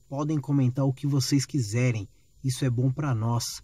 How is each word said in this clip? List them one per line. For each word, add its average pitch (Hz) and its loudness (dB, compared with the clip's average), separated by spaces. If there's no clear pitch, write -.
podem 151 -2
comentar 135 2
o 139 2
que - -6
vocês 139 2
quiserem. 117 0
Isso 131 -2
é 131 2
bom 123 2
pra 139 -2
nós, 113 -2